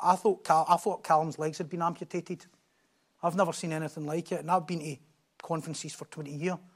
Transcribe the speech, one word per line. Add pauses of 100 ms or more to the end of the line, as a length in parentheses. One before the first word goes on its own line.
I,
I
thought
Cal-,
I
thought
Callum's
legs
had
been
amputated. (760)
I've
never
seen
anything
like
it.
And
I've
been
to (460)
conferences
for
twenty
years. (180)